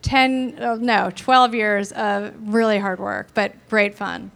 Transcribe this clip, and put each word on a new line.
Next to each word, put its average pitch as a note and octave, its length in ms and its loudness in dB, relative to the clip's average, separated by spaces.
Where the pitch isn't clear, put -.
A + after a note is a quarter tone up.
ten, C4 580 2
oh, A#3 160 -2
no, A3 400 0
twelve B3+ 380 4
years G#3 380 0
of G#3 480 -4
really G#3+ 380 0
hard G3 220 -4
work, G3+ 340 -6
but G3+ 180 -2
great G#3 280 0
fun. F#3+ 400 -10